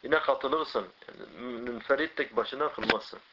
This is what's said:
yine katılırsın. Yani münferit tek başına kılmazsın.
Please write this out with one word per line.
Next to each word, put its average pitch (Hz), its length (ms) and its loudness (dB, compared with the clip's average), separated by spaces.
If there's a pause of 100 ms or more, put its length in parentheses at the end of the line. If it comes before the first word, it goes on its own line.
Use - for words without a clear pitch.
yine 156 180 4
katılırsın. 135 680 2 (200)
Yani - 320 -14
münferit 123 760 0
tek 123 200 -2
başına 135 360 0
kılmazsın. - 480 0 (120)